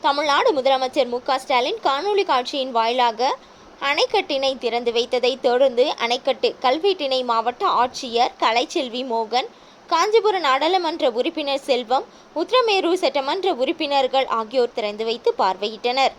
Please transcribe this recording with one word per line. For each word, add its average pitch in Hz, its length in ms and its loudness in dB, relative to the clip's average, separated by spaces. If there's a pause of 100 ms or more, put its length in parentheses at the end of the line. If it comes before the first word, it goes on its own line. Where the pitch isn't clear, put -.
தமிழ்நாடு 302 540 2
முதலமைச்சர் 262 540 0
மு 247 140 -4
க 269 160 -2
ஸ்டாலின் 269 440 -2
காணொளி 381 420 0
காட்சியின் 262 460 -2
வாயிலாக 233 680 0 (440)
அணைக்கட்டினை 285 760 0
திறந்து 240 340 -2
வைத்ததை 247 480 0
தொடர்ந்து 254 560 2
அணைக்கட்டு 247 680 -2
கல்வெட்டினை 277 640 0
மாவட்ட 240 420 -2
ஆட்சியர் 240 760 0
கலைச்செல்வி 247 640 -2
மோகன், 226 420 -2 (400)
காஞ்சிபுரம் 392 540 2
நாடாளுமன்ற 311 680 2
உறுப்பினர் 277 480 -2
செல்வம், 247 460 0 (300)
உத்திரமேரூர் 381 640 2
சட்டமன்ற 320 580 -2
உறுப்பினர்கள் 269 720 0
ஆகியோர் 233 460 -2
திறந்து 208 320 -6
வைத்து 233 340 -2
பார்வையிட்டனர். 220 800 0